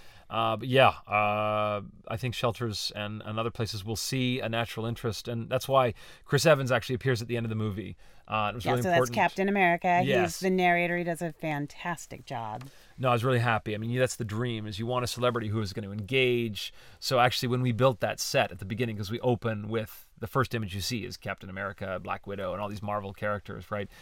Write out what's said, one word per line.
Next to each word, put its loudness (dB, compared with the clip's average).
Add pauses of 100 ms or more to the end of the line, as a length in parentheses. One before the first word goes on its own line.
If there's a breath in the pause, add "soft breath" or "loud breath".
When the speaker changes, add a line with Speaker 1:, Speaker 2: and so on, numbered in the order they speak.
(300 loud breath)
Speaker 1:
Uh, 2
but -8
yeah, 8 (180)
uh, 2 (260)
I -4
think -4
shelters -2
and, -6
and -4
other 0
places -6
will -4
see 0
a -2
natural -2
interest. -4
And -6
that's 0
why 4 (320 loud breath)
Chris 2
Evans 6
actually 0
appears 0
at -8
the -2
end -2
of -4
the -4
movie. -4 (320 soft breath)
Uh, 0
it -12
was -8
Speaker 2:
Yeah, 2
Speaker 1:
really 2
Speaker 2:
so 0
Speaker 1:
important. 4
Speaker 2:
that's 4 (100)
Captain 0
America. 4
Speaker 1:
Yes. 2
Speaker 2:
He's -10
the 2
narrator. 2
He -2
does -4
a -4
fantastic -6
job. -8 (340 loud breath)
Speaker 1:
No, 2
I 6
was 2
really 4
happy. 0
I -4
mean, -4
that's 2
the -4
dream, -4
is -8
you -4
want 0
a -2
celebrity 0
who 0
is -4
gonna -8
engage. 0 (260 loud breath)
So 2
actually, 4
when 2
we 4
built 4
that -2
set 0
at -10
the -8
beginning, -4
'cause -6
we -4
open 0
with, -6 (100)
the -8
first 0
image -4
you -4
see -4
is -10
Captain -10
America, -6
Black -8
Widow, -6
and -6
all -4
these -8
Marvel -4
characters, -6
right? -4 (120)